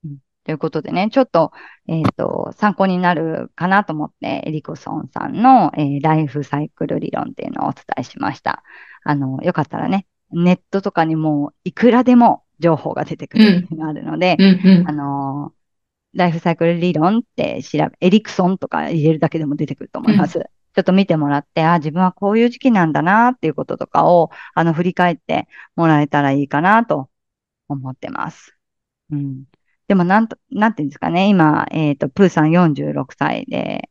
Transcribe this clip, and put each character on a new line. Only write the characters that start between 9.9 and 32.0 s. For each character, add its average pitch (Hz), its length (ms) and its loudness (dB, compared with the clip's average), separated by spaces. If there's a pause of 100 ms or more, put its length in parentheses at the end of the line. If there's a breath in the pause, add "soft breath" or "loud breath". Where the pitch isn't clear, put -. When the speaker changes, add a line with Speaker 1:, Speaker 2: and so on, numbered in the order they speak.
Speaker 1:
ネ 175 220 2
ッ 180 60 -2 (100)
ト 196 120 -4
と - 100 -6
か 165 140 2
に 160 100 -2
も 151 380 -2 (100)
い 180 80 -8
く 240 200 4
ら 247 120 4
で 247 140 6
も 233 260 4 (160)
情 165 160 2
報 - 180 -6
が 143 120 -6
出 156 120 -10
て - 100 -14
く - 100 -8
る 220 40 6
っ 214 40 10
て 202 60 6
い 175 60 4 (140)
う 160 60 -10
の 156 80 -8
が 156 40 -4
あ 156 40 -6
る - 100 -10
の 160 140 -6
で、 180 200 2
Speaker 2:
う 190 60 6
ん。 - 20 8
う 190 300 6
ん 175 60 6
う - 20 2
ん。 175 60 -4
Speaker 1:
あ - 20 -4
の、 143 600 -6 (600)
ラ 180 140 2
イ 170 40 2
フ 160 80 -4
サ 170 120 -2
イ 165 40 0
ク 165 100 0
ル 170 140 0
理 175 140 0
論 175 260 2
っ - 20 -4 (140)
て - 280 -6
調 - 160 -6
べ、 151 200 -2
エ 180 120 2
リ 214 100 4
ク - 80 -16
ソ 180 180 0
ン 185 120 0
と - 80 -8
か 78 240 -4
入 160 120 -2
れ 156 100 4
る 156 60 -2
だ 160 100 0
け 165 100 -6
で 156 80 -4
も 277 80 -4
出 160 100 -4
て 139 80 -8
く - 120 -14
る - 40 -20
と - 80 -12
思 - 140 -2
い 214 60 4
ま 185 100 2
す。 175 100 -6
Speaker 2:
う - 40 -4
ん。 - 20 -8
Speaker 1:
ち - 40 -12 (300)
ょ 190 40 0
っ - 20 0
と 185 100 2
見 190 120 4
て 165 120 0
も 147 100 0
ら 143 120 0
っ 143 60 -12
て、 - 180 -4
あ、 170 160 4
自 151 120 -6
分 170 100 -2
は 185 100 2
こ 202 200 -4
う 220 80 2
い 233 60 4
う 240 40 2
時 240 100 -14
期 262 120 2
な 190 140 4
ん 156 80 0
だ 147 80 0
な 214 300 4
っ 262 80 -10
て - 80 -2
い - 20 2
う 151 40 -6
こ 147 120 -8
と - 120 -8
と - 100 -8
か 160 180 2
を、 170 260 4 (240 loud breath)
あ 160 80 0
の、 170 100 2
振 160 100 -2
り 175 100 -2
返 180 200 2
っ 151 40 -8
て - 300 -6 (280 soft breath)
も 170 120 2
ら 151 140 4
え 147 60 0
た 147 140 0
ら 139 100 2
い 139 120 0
い 139 40 -6
か 143 140 -2
な 214 240 4
と 147 240 -4 (580)
思 131 240 -8
っ 131 40 -12
て - 140 -14
ま - 220 -8
す。 - 240 -20 (560)
う 147 40 -6
ん。 139 280 -8 (440)
で 202 80 2
も、 180 80 2
な 190 180 4
ん 226 60 -2
と、 - 100 -14 (120)
な 214 200 0
ん 214 40 -6
て - 80 -8
い 151 40 -4
う - 20 -6
ん - 20 -6
で 143 40 -18
す - 60 -20
か 160 100 -4
ね、 180 180 2
今、 160 440 2
え 156 200 0
っ 139 60 -2
と、 143 120 -4